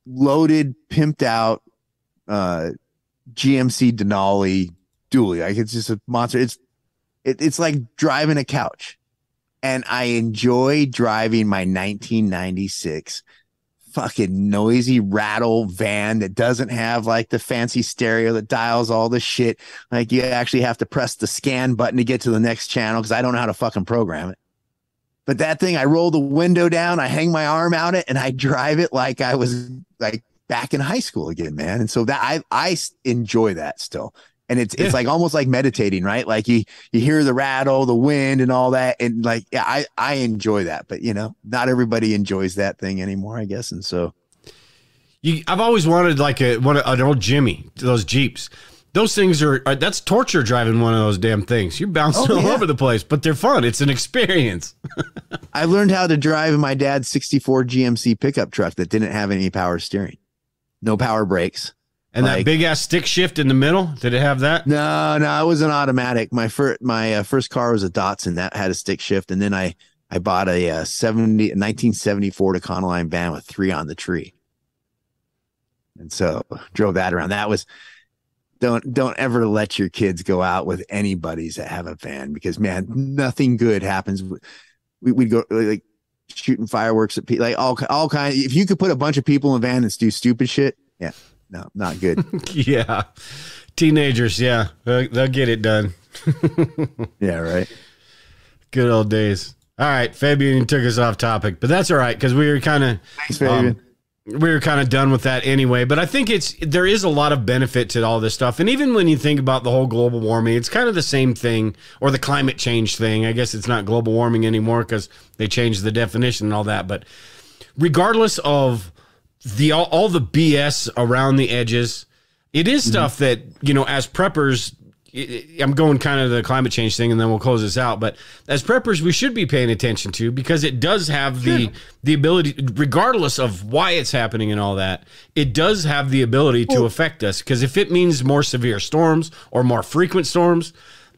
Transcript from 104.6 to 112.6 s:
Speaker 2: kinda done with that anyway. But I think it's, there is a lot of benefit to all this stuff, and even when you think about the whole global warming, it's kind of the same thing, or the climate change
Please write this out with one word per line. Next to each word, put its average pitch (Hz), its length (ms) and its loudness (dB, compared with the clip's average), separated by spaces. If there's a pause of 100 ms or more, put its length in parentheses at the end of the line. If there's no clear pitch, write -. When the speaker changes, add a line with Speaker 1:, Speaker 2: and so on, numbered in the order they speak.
Speaker 2:
kinda 143 240 0
done 135 260 2
with 131 120 2
that 127 240 -2
anyway. 127 380 2
But 147 140 2
I 170 80 0
think 262 240 -2
it's, 196 300 -2
there 170 260 0
is 202 160 2
a 190 60 0
lot 147 240 2
of 127 140 0
benefit 123 440 0
to 117 120 0
all 113 180 2
this 110 140 -2
stuff, 123 260 -2
and 185 80 2
even 262 260 2
when 185 140 4
you 151 80 4
think 143 240 0
about 131 240 0
the 123 60 0
whole 131 160 2
global 120 340 0
warming, 113 340 2
it's 117 140 -2
kind 247 200 0
of 220 60 0
the 165 80 0
same 131 320 0
thing, 110 400 -2 (260)
or 135 100 2
the 135 80 0
climate 139 400 -2
change 117 380 0